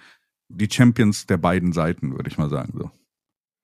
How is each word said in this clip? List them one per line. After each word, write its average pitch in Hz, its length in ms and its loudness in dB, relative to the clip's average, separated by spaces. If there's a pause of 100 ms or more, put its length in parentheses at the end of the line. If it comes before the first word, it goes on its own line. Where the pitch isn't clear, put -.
(480)
die 104 220 -4
Champions 117 560 4
der 98 100 2
beiden 87 360 0
Seiten, 78 440 -2
würde - 120 -8
ich - 100 -6
mal 76 120 -2
sagen, 69 260 -6
so. - 140 -10 (720)